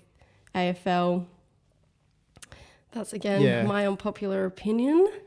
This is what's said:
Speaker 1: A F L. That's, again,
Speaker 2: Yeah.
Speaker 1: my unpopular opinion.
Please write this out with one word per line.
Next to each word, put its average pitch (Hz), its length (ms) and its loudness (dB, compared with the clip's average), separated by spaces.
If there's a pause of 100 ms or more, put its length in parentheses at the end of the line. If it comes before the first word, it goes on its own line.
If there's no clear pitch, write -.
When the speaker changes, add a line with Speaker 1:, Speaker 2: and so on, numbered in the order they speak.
(560)
Speaker 1:
A 180 140 0
F 180 180 -6
L. 180 400 0 (1600)
That's, 220 220 -10
again, 202 280 0
Speaker 2:
Yeah. 127 220 4
Speaker 1:
my 202 220 0
unpopular 196 600 -4
opinion. 247 600 2 (200)